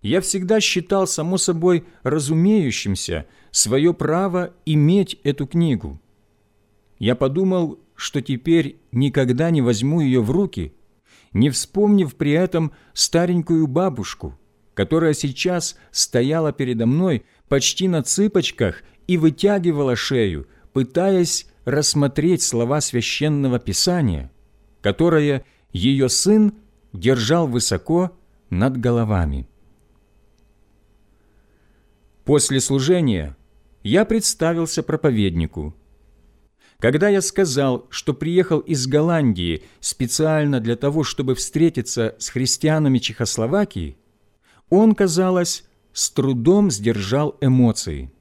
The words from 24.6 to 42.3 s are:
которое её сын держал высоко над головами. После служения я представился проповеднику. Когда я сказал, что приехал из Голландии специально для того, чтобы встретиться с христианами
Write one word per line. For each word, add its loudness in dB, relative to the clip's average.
которое 0
её 2
сын 2
держал 2
высоко -2
над 0
головами. -2
После 2
служения 0
я 2
представился -2
проповеднику. -2
Когда 2
я 2
сказал, -2
что -6
приехал 0
из -4
Голландии 0
специально -2
для -2
того, -2
чтобы -4
встретиться -2
с -12
христианами 0